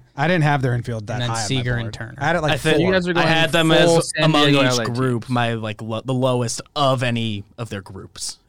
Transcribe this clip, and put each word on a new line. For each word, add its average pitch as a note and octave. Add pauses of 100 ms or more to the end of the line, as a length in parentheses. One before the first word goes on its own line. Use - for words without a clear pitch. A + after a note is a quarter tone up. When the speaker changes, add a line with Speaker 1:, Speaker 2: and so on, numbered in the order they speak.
(140)
Speaker 1:
I C#3+
didn't F3
have C#3+
their B2+
infield A2+
that A2+
Speaker 2:
And A2
then A#2+
Speaker 1:
high A2+
on A2+
my G#2+
Speaker 2:
Seager B2+
and A#2
Speaker 1:
board. A2
Speaker 2:
Turner. -
Speaker 1:
I C#3
had E3
it, F3
like, D3+
Speaker 3:
I D#3
think D#3
Speaker 1:
four. D#3+
Speaker 4:
You F#3
guys F#3
are F3+
Speaker 3:
I -
Speaker 4:
going D#3+
Speaker 3:
had D#3+
them E3
Speaker 4:
full E3
Speaker 3:
as E3
Speaker 4:
San D#3
Speaker 3:
among D3
Speaker 4:
Diego C#3
Speaker 3:
each B2+
Speaker 4:
L B2
A A2
Speaker 3:
group, B2
Speaker 4:
teams. -
Speaker 3:
my, A#2+
like, A2
lo-, A2
the C3
lowest B2+ (140)
of C3+
any A2+ (120)
of A#2
their G2+
groups, -